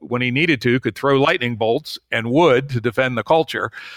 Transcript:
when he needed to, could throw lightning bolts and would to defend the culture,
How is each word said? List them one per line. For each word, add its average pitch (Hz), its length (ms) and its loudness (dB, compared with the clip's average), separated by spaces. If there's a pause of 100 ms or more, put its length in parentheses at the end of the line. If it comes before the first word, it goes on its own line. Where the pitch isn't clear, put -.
when 123 220 -6
he 123 100 -2
needed 147 300 0
to, 123 180 2
could 117 160 -4
throw 139 240 2
lightning 139 340 0
bolts 113 460 -4 (100)
and 117 220 -2
would 139 380 4
to 123 100 -2
defend 123 360 -2
the 110 60 -2
culture, 151 480 0 (260)